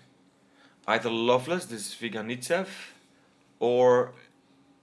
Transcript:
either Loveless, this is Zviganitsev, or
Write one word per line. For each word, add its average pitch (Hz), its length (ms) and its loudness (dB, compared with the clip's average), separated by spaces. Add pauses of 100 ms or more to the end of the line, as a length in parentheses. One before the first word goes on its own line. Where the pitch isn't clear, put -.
(880)
either 110 220 0
Loveless, 127 560 0
this 110 220 -10
is - 120 -12
Zviganitsev, 123 680 -4 (920)
or 123 520 4 (720)